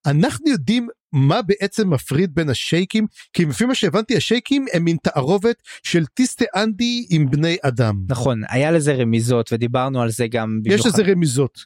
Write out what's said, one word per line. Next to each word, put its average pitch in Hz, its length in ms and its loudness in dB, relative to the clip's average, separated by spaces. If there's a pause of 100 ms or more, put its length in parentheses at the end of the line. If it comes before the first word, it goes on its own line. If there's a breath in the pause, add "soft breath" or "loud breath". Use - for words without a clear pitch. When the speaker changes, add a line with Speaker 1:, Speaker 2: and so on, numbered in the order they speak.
Speaker 1:
אנחנו 226 440 0
יודעים 233 380 0 (260)
מה 147 280 2
בעצם 196 480 -2
מפריד 147 460 -2
בין 156 140 0
השייקים? 185 580 -2 (260 loud breath)
כי 175 120 2
לפי 151 200 0
מה 254 100 0
שהבנתי, 208 420 0
השייקים 262 560 0
הם 170 100 0
מין 170 200 2
תערובת 185 520 0 (280 loud breath)
של 170 220 0
טיסטה - 400 -2 (100)
אנדי 233 540 -2
עם 151 200 2
בני 160 320 0
אדם. 117 340 0 (120)
Speaker 2:
נכון, 120 420 -2
היה 143 220 0
לזה 151 220 2
רמיזות, 117 600 0
ודיברנו 123 480 -2
על 113 100 0
זה 117 160 -4
גם 110 380 -2
Speaker 1:
יש 190 60 2 (100)
Speaker 2:
במיוחד. 240 80 2
Speaker 1:
לזה 196 220 2
רמיזות. 143 540 0